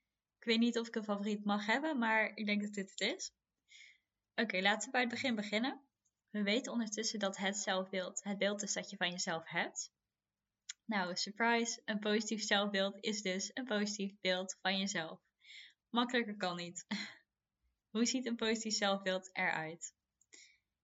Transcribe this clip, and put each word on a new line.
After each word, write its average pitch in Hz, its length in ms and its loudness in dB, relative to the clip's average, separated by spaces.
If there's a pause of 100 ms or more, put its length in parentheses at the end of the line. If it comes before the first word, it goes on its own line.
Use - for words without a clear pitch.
(380)
Ik - 60 -20
weet 226 140 4
niet 233 200 4
of 226 100 0
ik - 60 -12
een 220 100 -2
favoriet 208 400 0
mag 208 220 2
hebben, 277 320 2
maar 220 360 2
ik 214 120 -6
denk 208 160 2
dat 208 100 -4
dit 196 180 -6
het - 100 -14
is. 233 320 -2 (1000)
Oké, 220 260 0
laten 208 240 4
we - 60 -8
bij 254 100 2
het 240 100 2
begin 240 240 0
beginnen. 214 460 -2 (500)
We 208 120 -2
weten 214 300 2
ondertussen 220 460 -2
dat 196 180 0
het 202 200 0
zelfbeeld 190 680 -2
het 202 160 -4
beeld 202 240 0
is 196 100 -4
dat 190 180 -4
je 202 60 -10
van 180 140 0
jezelf 175 380 -2
hebt. - 440 -4 (920)
Nou, 185 320 0
surprise, 233 680 0
een 214 140 -2
positief 214 440 2
zelfbeeld 202 580 2
is 208 220 -2
dus 190 320 -2
een 262 100 -6
positief 208 560 -2
beeld 185 420 0
van 190 160 2
jezelf. 185 420 -2 (680)
Makkelijker 233 480 0
kan 180 200 0
niet. 175 320 -8
<laughs> - 1040 -10
Hoe 220 100 4
ziet 247 220 0
een 233 100 0
positief 220 380 0
zelfbeeld 196 580 0
eruit? 165 640 -2 (880)